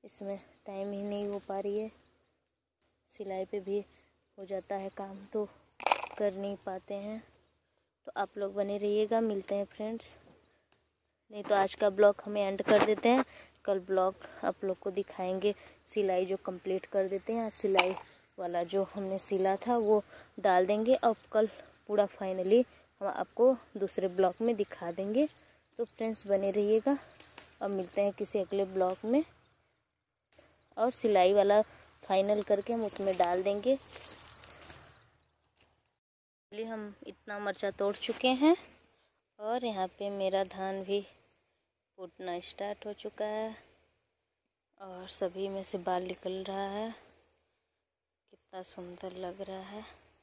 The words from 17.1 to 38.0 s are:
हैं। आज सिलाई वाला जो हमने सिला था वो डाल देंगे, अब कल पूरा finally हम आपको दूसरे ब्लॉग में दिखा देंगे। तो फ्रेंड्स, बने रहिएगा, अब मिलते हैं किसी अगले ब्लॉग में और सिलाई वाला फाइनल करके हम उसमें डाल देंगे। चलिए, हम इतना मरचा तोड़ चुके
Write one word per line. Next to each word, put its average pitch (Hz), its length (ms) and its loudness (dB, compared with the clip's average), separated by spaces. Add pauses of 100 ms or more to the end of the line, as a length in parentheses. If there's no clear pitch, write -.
हैं। 233 120 -2
आज 214 60 -6
सिलाई 190 440 2 (440)
वाला 175 240 -2
जो 190 200 0
हमने 190 360 -4
सिला 190 360 0
था 240 220 0
वो 214 260 4 (360)
डाल 185 260 6
देंगे, 214 280 4
अब 233 220 4 (160)
कल 220 160 4 (400)
पूरा 208 200 4
finally 190 580 4 (340)
हम 196 80 -4
आपको 247 500 2 (200)
दूसरे 190 300 -2
ब्लॉग 180 340 2
में 233 140 2
दिखा 190 360 -6
देंगे। 208 360 0 (500)
तो 233 80 -2
फ्रेंड्स, 220 420 -8
बने 196 240 2
रहिएगा, 214 460 2 (640)
अब 196 80 -2
मिलते 190 320 -2
हैं 202 100 2
किसी 208 280 -4
अगले 196 260 0
ब्लॉग 185 400 0
में 262 180 4 (1500)
और 233 140 2
सिलाई 196 420 6
वाला 202 280 6 (420)
फाइनल 196 400 2
करके 202 300 0
हम 226 120 0
उसमें 196 320 -2
डाल 180 260 2
देंगे। 208 320 2 (2750)
चलिए, 214 140 -6
हम 214 300 -10 (120)
इतना 202 320 -10
मरचा 202 320 -2
तोड़ 202 240 0
चुके - 320 0